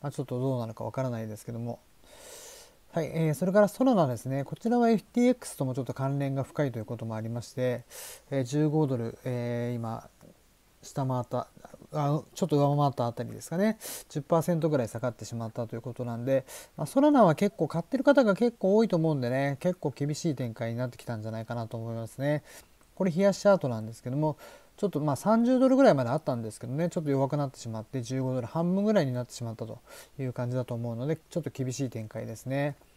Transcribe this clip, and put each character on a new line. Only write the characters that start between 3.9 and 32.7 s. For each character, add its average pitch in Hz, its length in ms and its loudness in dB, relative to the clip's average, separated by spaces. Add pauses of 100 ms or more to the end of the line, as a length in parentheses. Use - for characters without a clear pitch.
ナ 160 120 6
で 127 100 0
す - 100 -10
ね。 135 160 -2
こ - 120 -10
ち - 140 -4
ら 240 80 4
は 233 120 6
エ 226 80 6
フ - 60 -4
テ - 180 0
ィ - 40 6
ー - 40 8
エ - 20 6
ッ 247 40 4
ク - 120 -16
ス - 100 -14
と 139 80 0
も 127 80 0
ち 131 60 -6
ょ - 40 0
っ - 20 -14
と - 80 -6
関 135 260 -2
連 139 160 -2
が 135 80 0
深 147 220 -2
い 131 60 -2
と 120 60 -8
い 110 60 -4
う - 20 -18
こ 120 100 -8
と 117 100 -8
も 113 100 -6
あ 110 60 -4
り 113 60 -6
ま 117 140 -6
し - 120 -14
て、 123 300 -2 (460)
え 139 120 0
ー、 - 20 2
十 147 260 2
五 156 160 2
ド 131 120 0
ル、 117 280 -6
え 120 480 -4
ー、 - 20 -4
今、 113 320 -8 (760)
下 135 220 -4
回 127 160 -2
っ - 60 -2
た、 123 200 -6 (440)
あ、 147 300 0 (140)
ち - 80 -4
ょ - 20 0
っ 151 40 0
と 147 80 2
上 143 200 4
回 143 140 4
っ - 20 -4
た 120 140 -2
あ 117 60 -4
た 123 100 -6
り 113 80 -10
で 107 100 -12
す - 80 -12
か 165 80 -4
ね。 214 220 0 (300)
十 147 120 -6
パ 165 180 2
ー - 40 2
セ 180 100 0
ン 160 60 0
ト 156 100 2
ぐ 147 80 2
ら 123 60 2
い 107 40 -4
下 113 120 -8
が 123 100 -2
っ 113 40 -4
て 110 120 -14
し - 80 -14
ま 113 140 -6
っ 110 40 -12
た 120 140 -6
と 117 100 -10
い - 20 -6
う 113 40 -10
こ 123 120 -10
と 123 120 -8
な 117 100 -6
ん 117 80 -6
で、 135 220 2 (320)
ま 156 60 -4
あ、 147 40 -4
ソ 269 140 2
ラ 302 80 6
ナ 269 140 8
は 165 100 8
結 - 240 -2
構 156 100 0
買 - 140 -4
っ - 20 -2
て - 140 -4
る 277 60 0
方 277 200 8
が 202 120 4
結 240 240 0
構 190 160 4
多 226 80 6
い 220 40 2
と 185 80 2
思 160 160 4
う 147 40 2
ん 135 60 -2
で 120 100 0
ね、 139 280 0
結 180 160 0
構 143 200 -4
厳 147 180 -2
し 165 160 -4
い 139 60 0
展 120 180 -4
開 117 180 -6
に 117 60 -4
な 127 100 -2
っ - 20 -6
て - 80 -14
き - 60 -18
た 120 120 -6
ん 107 80 -8
じ 110 40 -6
ゃ 107 40 -6
な 110 80 -6
い 113 80 -10
か 117 80 -6
な 117 120 -6
と 117 100 -10
思 113 140 -8
い 113 40 -6
ま 113 100 -6
す - 140 -14
ね。 147 240 0 (520)
こ 185 100 -2
れ 180 60 0
冷 175 120 2
や 196 100 6
し - 60 -12
チ - 80 2
ャ 196 80 8
ー - 20 4
ト 131 120 -2
な 113 100 -4
ん 110 80 -8
で 117 60 -10
す - 100 -20
け 123 80 -6
ど 135 60 -2
も、 151 200 0 (420)
ち 202 60 -2
ょ - 20 2
っ 175 40 -4
と 147 100 -2
ま 151 120 0
あ - 40 -2
三 226 260 4
十 247 160 4
ド 262 80 6
ル 262 80 6
ぐ 277 80 8
ら 233 60 10
い 170 40 10
ま 131 120 2
で 117 40 -2
あ 131 60 0
っ 156 80 -2
た 131 120 -2
ん 117 60 -4
で 110 80 -6
す - 80 -12
け - 80 -14
ど 120 60 -6
ね、 160 180 0
ち - 80 -6
ょ 170 40 -2
っ - 20 -2
と 147 60 -2
弱 135 180 2
く 147 80 -2
な 143 120 0
っ 131 40 -8
て - 80 -18
し - 80 -10
ま 110 140 -6
っ - 20 -8
て、 131 180 -6
十 131 200 -4
五 127 120 0
ド 127 60 -2
ル 120 80 -4
半 175 280 0
分 202 100 2
ぐ 214 80 4
ら 196 80 4
い 143 40 2
に 127 60 -2
な 123 120 -4
っ - 20 -16
て - 80 -18
し - 100 -10
ま 117 80 -6
っ 110 60 -10
た 113 80 -8
と 110 140 -12 (380)
い 139 60 -6
う 127 80 -4
感 123 200 -4
じ 127 40 -2
だ 127 80 -2
と 120 100 -8
思 117 200 -4
う - 20 -8
の 123 100 -6
で、 156 120 -2
ち - 180 -10
ょ 170 60 -4
っ - 20 -4
と 131 60 -6
厳 127 240 -4
し 139 120 -4
い 123 40 -2
展 110 180 -8
開 113 180 -10
で 113 120 -10
す - 80 -14
ね。 139 320 -2 (200)